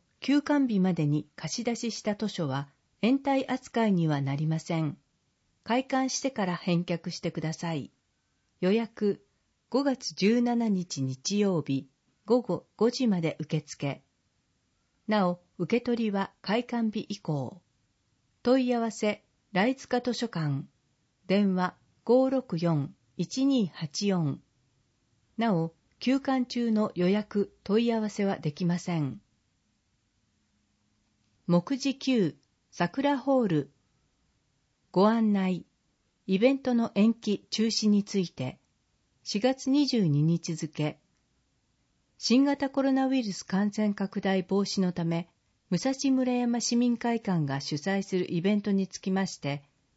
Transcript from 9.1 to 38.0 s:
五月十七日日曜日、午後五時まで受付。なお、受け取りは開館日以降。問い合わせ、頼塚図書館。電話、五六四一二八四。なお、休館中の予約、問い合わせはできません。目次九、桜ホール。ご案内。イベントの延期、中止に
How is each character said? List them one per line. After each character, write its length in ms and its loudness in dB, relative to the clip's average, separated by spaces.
五 160 0
月 300 -4
十 260 2
七 300 0
日 320 -4
日 360 -4
曜 220 2
日、 300 -4
午 140 4
後 240 -6
五 140 2
時 160 -2
ま 160 2
で 180 -2
受 200 -4
付。 420 -8
な 220 2
お、 120 -4
受 240 0
け 20 -20
取 220 -2
り 60 0
は 200 -2
開 240 -2
館 240 -2
日 180 -6
以 120 -10
降。 420 -6
問 260 4
い 60 0
合 60 -2
わ 100 -2
せ、 340 -4
頼 200 2
塚 280 -4
図 100 -2
書 160 -4
館。 380 -2
電 280 2
話、 200 0
五 240 4
六 300 -2
四 360 0
一 300 -2
二 220 2
八 400 -6
四。 340 0
な 160 2
お、 200 -2
休 200 2
館 240 0
中 260 -2
の 240 2
予 140 2
約、 560 -2
問 220 2
い 40 0
合 120 0
わ 80 -4
せ 160 -2
は 120 -2
で 140 -4
き 140 -4
ま 120 0
せ 220 -4
ん。 220 -4
目 320 2
次 200 -2
九、 380 2
桜 460 0
ホ 260 2
ー 40 0
ル。 260 -2
ご 160 6
案 240 2
内。 320 0
イ 120 2
ベ 140 6
ン 60 0
ト 160 -2
の 200 0
延 200 4
期、 340 -4
中 200 0
止 200 0
に 160 4